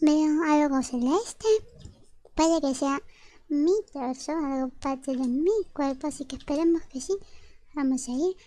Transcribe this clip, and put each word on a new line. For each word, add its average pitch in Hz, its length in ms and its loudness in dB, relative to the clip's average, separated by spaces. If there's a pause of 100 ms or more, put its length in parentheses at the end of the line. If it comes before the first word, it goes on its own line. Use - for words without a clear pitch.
veo 302 440 4
algo 294 380 2
celeste. 262 640 -2 (880)
Puede 320 260 4
que 269 140 0
sea 277 260 -2 (480)
mi 302 240 2 (200)
torso, 262 400 -6
algo 269 380 -2 (100)
parte 269 360 -4
de 262 100 0
mi 330 460 2
cuerpo, 277 360 -4
así 285 160 -8
que 262 120 -10
esperemos 330 480 0
que - 160 -10
sí. 381 160 -2 (580)
Vamos 262 340 0
a 240 40 -6
ir 339 240 0 (100)